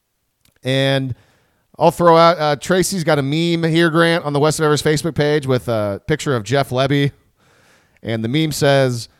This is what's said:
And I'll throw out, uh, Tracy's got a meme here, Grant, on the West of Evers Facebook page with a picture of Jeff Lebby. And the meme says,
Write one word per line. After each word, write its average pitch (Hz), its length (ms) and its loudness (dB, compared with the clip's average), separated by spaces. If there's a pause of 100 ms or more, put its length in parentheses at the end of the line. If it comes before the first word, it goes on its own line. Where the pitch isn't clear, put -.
(640)
And 135 500 -2 (640)
I'll 160 140 2
throw 170 260 4
out, 170 220 4
uh, 147 160 0
Tracy's 180 480 -2
got 151 160 2
a - 20 0
meme 165 500 -2
here, 165 200 2
Grant, 165 340 2
on 147 80 -2
the 143 60 0
West 151 200 0
of 160 60 0
Evers 151 160 2
Facebook 151 320 -2
page 147 320 0
with 131 220 -2
a 104 400 -4
picture 147 280 -2
of 113 80 -4
Jeff 131 280 -2
Lebby. 139 400 0 (880)
And 113 220 -6
the 110 40 -4
meme 156 240 -2
says, 135 560 0 (120)